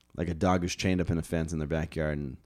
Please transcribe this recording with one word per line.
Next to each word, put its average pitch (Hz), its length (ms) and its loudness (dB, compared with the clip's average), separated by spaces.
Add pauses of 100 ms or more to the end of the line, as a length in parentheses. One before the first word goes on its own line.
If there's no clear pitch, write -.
(160)
like 85 120 -2
a 82 60 -2
dog 90 280 4
who's 87 120 0
chained 92 260 2
up 85 100 0
in 85 80 2
a 82 40 0
fence 82 300 -2
in 82 60 -2
their 76 100 -2
backyard, 78 500 -2
and 69 280 -6